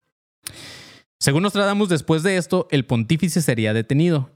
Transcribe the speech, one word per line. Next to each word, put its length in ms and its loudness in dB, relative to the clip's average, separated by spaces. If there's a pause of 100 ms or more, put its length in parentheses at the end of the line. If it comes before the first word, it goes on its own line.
(1200)
Según 240 2
Nostradamus, 440 0
después 340 0
de 140 0
esto, 340 -2
el 140 0
pontífice 560 0
sería 320 0
detenido. 640 0